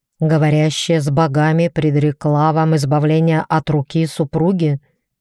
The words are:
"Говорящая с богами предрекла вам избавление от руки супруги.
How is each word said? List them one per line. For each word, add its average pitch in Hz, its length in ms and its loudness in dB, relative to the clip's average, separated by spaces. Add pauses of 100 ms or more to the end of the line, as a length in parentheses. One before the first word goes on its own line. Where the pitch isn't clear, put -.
(180)
"Говорящая 156 840 0
с 147 80 -4
богами 156 580 0
предрекла 147 880 0
вам 160 220 2
избавление 151 680 0
от 156 220 -2
руки 156 380 -2
супруги. 156 760 -2 (400)